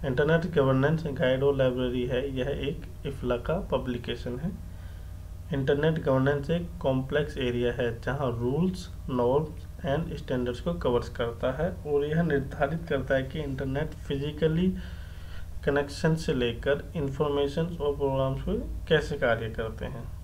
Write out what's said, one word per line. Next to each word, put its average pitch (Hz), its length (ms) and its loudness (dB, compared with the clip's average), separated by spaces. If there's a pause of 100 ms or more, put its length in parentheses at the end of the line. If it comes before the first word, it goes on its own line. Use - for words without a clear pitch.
internet 156 480 4
governance 139 520 6
guide 131 360 2
और 139 140 4
library 127 500 2
है, 131 300 -2
यह 127 120 0
एक 139 580 -6
इफ्ला 123 300 -2
का 156 240 -2
publication 123 760 -2
है। 170 140 -2 (1000)
internet 147 500 2
governance 139 460 4
एक 175 180 0 (120)
complex 139 580 0
area 120 340 0
है, 120 280 -2
जहां 135 320 -2
rules, 139 580 0 (200)
norms 131 560 2 (180)
and 156 320 0
standards 123 440 -2
को 170 140 -2
covers 120 340 2
करता 123 440 -2
है 151 400 -2
और 143 120 4
यह 156 180 2
निर्धारित 147 680 0
करता 139 260 2
है 135 80 4
कि 135 180 -4
internet 139 500 -2
physically 156 880 0 (880)
connection 143 500 2
से 160 200 0
लेकर 123 640 0
information 143 680 0
और 147 340 -2
programs 135 460 0
को 175 100 -2 (360)
कैसे 147 300 2
कार्य 113 320 0
करते 113 340 -6
हैं। 123 200 -8 (200)